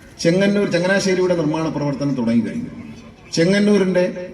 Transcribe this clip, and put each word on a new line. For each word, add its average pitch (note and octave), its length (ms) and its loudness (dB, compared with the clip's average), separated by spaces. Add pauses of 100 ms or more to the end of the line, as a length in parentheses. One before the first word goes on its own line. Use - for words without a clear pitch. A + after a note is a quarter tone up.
(220)
ചെങ്ങന്നൂർ, G3+ 520 2
ചങ്ങനാശ്ശേരിയുടെ F#3 640 2
നിർമ്മാണ D#3 240 -2 (120)
പ്രവർത്തനം C#3+ 420 -4
തുടങ്ങിക്കഴിഞ്ഞു. A2+ 520 -2 (680)
ചെങ്ങന്നൂരിൻ്റെ F#3+ 680 4 (300)